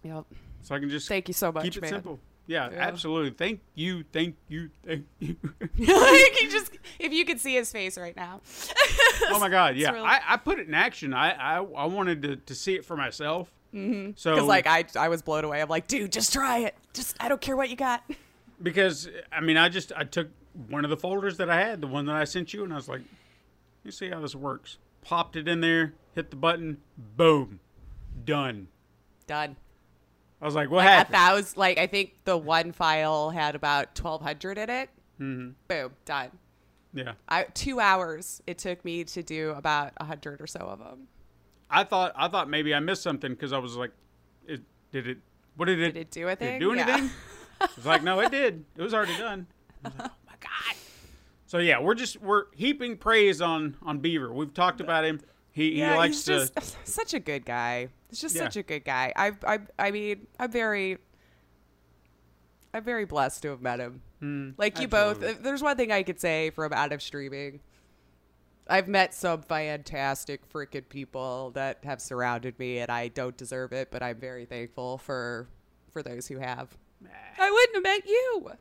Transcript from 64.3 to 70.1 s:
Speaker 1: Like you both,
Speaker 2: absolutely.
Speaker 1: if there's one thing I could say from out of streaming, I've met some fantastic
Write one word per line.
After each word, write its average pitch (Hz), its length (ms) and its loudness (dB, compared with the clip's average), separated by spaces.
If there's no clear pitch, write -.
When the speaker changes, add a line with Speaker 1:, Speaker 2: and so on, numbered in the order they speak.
Speaker 1:
Like 208 220 0
you 254 80 -2
both, 208 300 4
Speaker 2:
absolutely. 208 200 -4
Speaker 1:
if 233 60 -18
there's 269 200 -2
one 285 140 0
thing 233 140 0
I 196 120 2
could 185 160 -6
say 160 320 0
from 156 220 -6
out 143 180 0
of 143 100 -6
streaming, 139 580 -12
I've 185 180 4
met 190 260 4
some 165 280 -2
fantastic 147 1080 -4